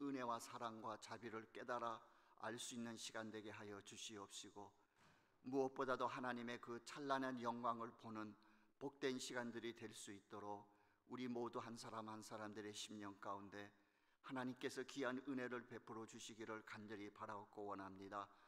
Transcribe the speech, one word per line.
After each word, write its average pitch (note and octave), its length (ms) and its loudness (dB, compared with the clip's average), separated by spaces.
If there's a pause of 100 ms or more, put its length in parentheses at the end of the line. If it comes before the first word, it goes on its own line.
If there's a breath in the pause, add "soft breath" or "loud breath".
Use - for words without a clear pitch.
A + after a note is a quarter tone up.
은혜와 B2+ 400 4
사랑과 A2+ 600 -2
자비를 A2+ 520 -4
깨달아 A#2 480 2 (400)
알 A2+ 180 0
수 B2+ 160 -2
있는 A#2 220 -2
시간 A2 340 -2
되게 G#2+ 200 -4
하여 G#2 320 -6
주시옵시고, G2+ 920 -8 (680)
무엇보다도 C3 640 6
하나님의 A#2+ 540 0
그 A#2+ 240 -2
찬란한 C3+ 580 4
영광을 A#2 560 4
보는 A2 360 -4 (440)
복된 C3+ 400 2
시간들이 A#2+ 560 0
될 A2 180 -6
수 - 200 -8
있도록 G2+ 540 -6 (420)
우리 B2 200 0
모두 A#2+ 300 2
한 A#2 180 -2
사람 A2+ 320 -4
한 G#2+ 140 -4
사람들의 G#2+ 500 -2
심령 G#2 480 -4
가운데 G2+ 500 -2 (520)
하나님께서 B2+ 640 0
귀한 B2+ 440 2
은혜를 B2 380 0
베풀어 A2+ 400 -6
주시기를 A2 580 -4
간절히 G#2 460 -4
바라옵고 G#2 560 -4
원합니다. G2 600 -2 (220)